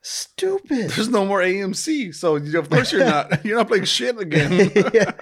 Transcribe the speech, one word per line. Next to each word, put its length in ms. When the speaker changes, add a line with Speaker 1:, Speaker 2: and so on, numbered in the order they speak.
Speaker 1:
Stupid. 840
Speaker 2:
There's 180
no 160
more 160
A 200
M 120
C, 380
so 240
you, 240
of 100
course 220
you're 140
Speaker 1:
<laughs> 0
Speaker 2:
not, 380
you're 140
not 100
playing 180
shit 340
again. 560
Speaker 1:
<laughs> 180
Yeah. 180